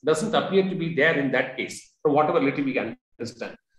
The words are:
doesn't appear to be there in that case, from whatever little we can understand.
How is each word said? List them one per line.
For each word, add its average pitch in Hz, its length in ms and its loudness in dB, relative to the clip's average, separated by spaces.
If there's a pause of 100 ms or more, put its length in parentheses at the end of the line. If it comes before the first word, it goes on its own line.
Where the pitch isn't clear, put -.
doesn't 156 320 0
appear 185 320 2
to 170 80 -4
be 160 180 -4
there 147 240 2
in 139 140 0
that 131 240 -2
case, - 460 -10
from 147 140 2
whatever 151 260 4
little 139 240 0
we 127 80 -2
can 117 240 -4 (200)
understand. 110 380 -10 (240)